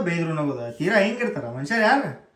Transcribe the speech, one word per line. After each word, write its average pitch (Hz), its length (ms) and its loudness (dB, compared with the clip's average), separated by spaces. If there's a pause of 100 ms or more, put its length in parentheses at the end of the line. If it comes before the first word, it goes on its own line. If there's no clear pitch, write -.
ಬೈದ್ರು 170 320 0
ನಗುದ. 139 360 -2
ತೀರಾ 160 300 2
ಹಿಂಗಿರ್ತಾರ 208 500 0
ಮನುಷ್ಯರು 147 320 -2
ಯಾರು? 240 260 4 (280)